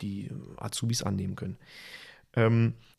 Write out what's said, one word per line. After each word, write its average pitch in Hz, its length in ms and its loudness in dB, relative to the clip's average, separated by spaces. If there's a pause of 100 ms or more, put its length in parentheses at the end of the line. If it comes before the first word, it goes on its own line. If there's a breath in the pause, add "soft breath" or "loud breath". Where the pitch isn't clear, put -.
die 101 300 -8 (260)
Azubis 113 460 -2
annehmen 98 320 -2
können. 95 240 -8 (760 loud breath)
Ähm, 113 400 6 (260 soft breath)